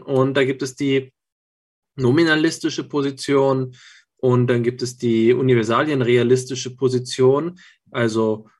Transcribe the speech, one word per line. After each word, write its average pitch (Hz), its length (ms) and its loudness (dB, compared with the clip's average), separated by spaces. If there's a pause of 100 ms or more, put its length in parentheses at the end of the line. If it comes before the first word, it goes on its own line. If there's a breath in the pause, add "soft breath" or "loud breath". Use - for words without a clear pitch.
und 135 320 0
da 139 80 2
gibt 131 180 -4
es 131 140 -8
die 135 360 -2 (840)
nominalistische 156 920 0
Position 135 880 -2 (420 loud breath)
und 123 300 2
dann 120 160 0
gibt 123 180 -4
es 123 160 -10
die 117 360 2
universalienrealistische 127 1400 0
Position, 131 840 0 (320 soft breath)
also 110 560 -2 (120)